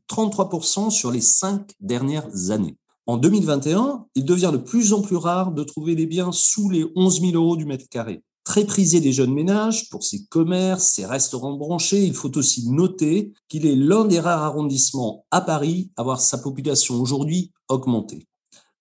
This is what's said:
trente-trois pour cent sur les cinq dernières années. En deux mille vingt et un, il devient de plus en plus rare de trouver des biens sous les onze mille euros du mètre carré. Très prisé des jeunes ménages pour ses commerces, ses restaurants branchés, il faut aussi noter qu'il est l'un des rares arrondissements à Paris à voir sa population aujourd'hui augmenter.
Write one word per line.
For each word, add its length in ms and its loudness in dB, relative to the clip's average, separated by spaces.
trente-trois 420 -2
pour 160 -6
cent 240 0
sur 220 0
les 100 -2
cinq 580 2
dernières 720 -4
années. 280 -2
En 140 0
deux 100 4
mille 160 4
vingt 220 -2
et 80 0
un, 400 -2
il 100 -2
devient 260 2
de 60 0
plus 380 2
en 80 0
plus 140 -2
rare 360 -2
de 100 -4
trouver 320 -4
des 120 0
biens 260 -2
sous 380 2
les 160 0
onze 240 4
mille 160 2
euros 220 2
du 80 -4
mètre 240 -8
carré. 320 -8
Très 200 2
prisé 360 4
des 120 2
jeunes 220 2
ménages 560 0
pour 140 -12
ses 200 -6
commerces, 680 2
ses 120 -2
restaurants 480 -2
branchés, 540 0
il 80 0
faut 240 -6
aussi 320 0
noter 640 0
qu'il 160 -2
est 100 4
l'un 300 4
des 140 4
rares 220 0
arrondissements 880 -2
à 120 2
Paris 560 -2
à 40 -4
voir 200 -2
sa 160 0
population 600 -2
aujourd'hui 540 -2
augmenter. 580 -2